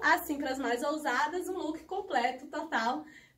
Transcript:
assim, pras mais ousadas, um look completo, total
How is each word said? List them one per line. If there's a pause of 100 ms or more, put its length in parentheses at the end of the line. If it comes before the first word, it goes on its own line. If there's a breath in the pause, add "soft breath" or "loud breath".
assim,
pras
mais
ousadas,
um
look
completo,
total (340 loud breath)